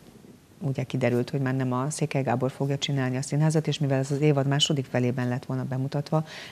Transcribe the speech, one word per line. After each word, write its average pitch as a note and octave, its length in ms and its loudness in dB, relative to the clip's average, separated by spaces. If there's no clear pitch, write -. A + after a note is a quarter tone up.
ugye C3 180 -2
kiderült, B2 480 0
hogy C#3 100 -2
már C3 160 0
nem B2+ 160 0
a B2+ 180 -2
Székely C#3+ 320 -2
Gábor B2+ 280 0
fogja C#3 280 -2
csinálni B2+ 380 0
a C3+ 60 -2
színházat, D#3 440 2
és C#3+ 120 -2
mivel C#3 200 2
ez C3+ 120 0
az C#3 100 0
évad C#3+ 260 4
második C#3+ 400 2
felében B2 420 0
lett B2 160 -2
volna C3 200 -4
bemutatva, C#3+ 600 0